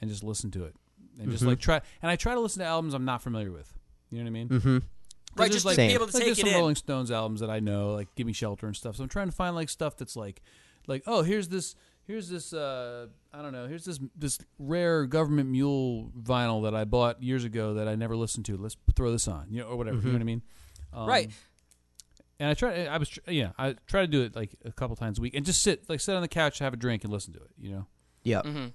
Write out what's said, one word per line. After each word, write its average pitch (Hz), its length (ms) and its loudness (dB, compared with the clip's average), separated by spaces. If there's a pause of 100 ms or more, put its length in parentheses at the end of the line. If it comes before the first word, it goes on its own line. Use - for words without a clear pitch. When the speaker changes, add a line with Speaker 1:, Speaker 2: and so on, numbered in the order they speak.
Speaker 1:
and 107 100 -4
just 101 140 -6
listen 104 280 -4
to 92 120 -4
it. 78 100 -12 (460)
And 110 100 -2
just, 113 120 0
Speaker 2:
Mm-hmm. 123 80 6
Speaker 1:
like, 123 100 4
try, 156 200 4 (220)
and 165 80 2
I 175 60 4
try 233 180 0
to 247 60 2
listen 220 200 0
to 185 60 -2
albums 160 280 0
I'm 131 100 0
not 127 180 0
familiar 107 300 -2
with. 78 200 -14 (380)
You 117 80 -8
know 117 60 -6
what 117 40 -6
I 113 40 -6
mean? 117 160 -6
Speaker 2:
Mm-hmm. 127 300 6
Speaker 1:
'Cause 127 40 -2 (540)
Speaker 3:
Right, 214 140 6
Speaker 1:
there's, - 20 2
Speaker 3:
just 180 140 2
Speaker 1:
like, 190 100 4
Speaker 3:
to 254 60 8
be 226 80 8
Speaker 2:
Same. 247 40 6
Speaker 3:
able 226 140 2
to 190 60 -8
Speaker 1:
like, 254 100 6
Speaker 3:
take - 40 6
Speaker 1:
there's 240 100 4
Speaker 3:
it - 20 4
Speaker 1:
some 196 80 4
Speaker 3:
in. 196 80 6
Speaker 1:
Rolling 160 180 6
Stones 131 380 -4
albums 110 280 -2
that 110 100 -2
I 110 100 -2
know, 104 320 0
like 104 240 -6
Gimme 117 160 -2
Shelter 104 340 -6
and 104 80 -4
stuff. 107 220 -8
So 131 80 -6
I'm 131 40 -6
trying 196 200 -2
to 165 80 -6
find, 180 180 -2
like, 165 140 -4
stuff - 280 -4
that's, - 200 -12
like, 101 260 -10 (460)
like, 135 180 -4
"Oh, 214 160 2
here's 190 260 0
this, 185 280 -6 (300)
here's 202 220 -8
this, 170 240 -10
uh, 127 540 -6 (260)
I 147 80 -14
don't 147 120 -10
know, 123 140 -8
here's 160 200 -10
this, 170 120 -8 (160)
this 143 240 -4 (200)
rare 160 480 2
Government 147 420 4
Mule 127 720 0
vinyl 117 440 2
that 107 100 0
I 110 100 0
bought 120 380 4
years 127 220 0
ago 110 300 -2
that 107 140 0
I 107 60 0
never 113 220 -2
listened 113 300 -2
to. 101 120 -2
Let's 104 180 -8 (180)
throw 123 160 2
this 117 160 0
on," 82 240 -6
you 113 120 -6
know, 110 60 -12
or 123 80 -6
whatever. 120 200 -2
You 104 60 0
know 123 60 0
Speaker 2:
Mm-hmm. 127 80 2
Speaker 1:
what 117 40 2
I 113 40 0
mean? 113 180 -2 (500)
Um, 117 160 -6
Speaker 3:
Right. 220 220 2 (1080)
Speaker 1:
And 147 120 0
I 151 40 4
try, 180 320 0
I 147 120 -2
was, 147 100 -2
tr-, - 220 -12
yeah, 123 260 0
I 131 200 -2 (100)
try 196 160 2
to 180 60 2
do 147 140 4
it, 113 140 -2
like, 110 280 -6
a 113 80 -10
couple 120 240 -4
times 110 220 -4
a 113 40 0
week 123 120 -4
and 143 120 -2
just 175 160 2
sit, - 260 2
like, 156 120 -2
sit 196 140 -2
on 185 80 0
the 170 60 -2
couch, 151 300 2
have 135 160 -2
a - 20 -6
drink, 117 280 0
and 104 80 -4
listen 98 200 -6
to - 80 -18
it. - 180 -20
You 107 120 -10
know? 95 160 -8 (380)
Speaker 2:
Yeah. 113 180 2
Speaker 3:
Mm-hmm. 147 320 -6